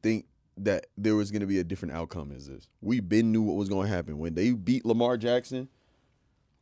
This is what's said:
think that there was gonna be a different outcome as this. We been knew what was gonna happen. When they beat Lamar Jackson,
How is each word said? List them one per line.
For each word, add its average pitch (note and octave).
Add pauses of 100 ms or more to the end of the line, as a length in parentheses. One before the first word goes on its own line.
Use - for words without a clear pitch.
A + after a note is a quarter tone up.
think A2 (320)
that G2 (100)
there G#2+
was G2+
gonna G#2
be F#2+
a F2+
different E2+
outcome D#2+
as C2+
this. C2 (120)
We A#2+
been G#2+
knew A2
what F#2+
was G2+
gonna G2
happen. D#2
When E2
they G2+
beat A#2+
Lamar A#2+
Jackson, B2 (920)